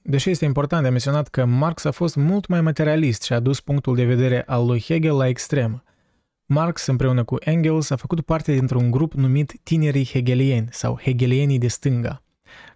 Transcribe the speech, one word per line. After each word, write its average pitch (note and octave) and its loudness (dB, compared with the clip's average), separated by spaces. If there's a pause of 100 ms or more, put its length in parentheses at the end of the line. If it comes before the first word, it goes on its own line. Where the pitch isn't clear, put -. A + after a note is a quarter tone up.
Deși C#3 -2
este E3+ 0
important D3 0
de C3 2
menționat C#3 0
că C3 0
Marx C#3 0
a D3+ 0
fost E3 -2
mult F3+ 0
mai F3 0
materialist D#3 0
și - -6
a A#2 2
dus C3+ 0
punctul C#3+ -2
de B2 2
vedere B2 2
al A#2+ 0
lui A#2+ 0
Hegel D#3+ 0
la C3 2
extremă. B2 -2 (640)
Marx, D#3+ 0
împreună B2+ 0
cu B2+ -4
Engels, D#3+ 0
a C3+ 0
făcut - -4
parte D#3 -2
dintr-un B2 2
grup D3 0
numit C3+ 0
Tinerii D3 0
Hegelieni B2 0
sau B2 -6
Hegelienii B2+ 2
de A#2+ 0
Stânga, A#2+ -4 (540)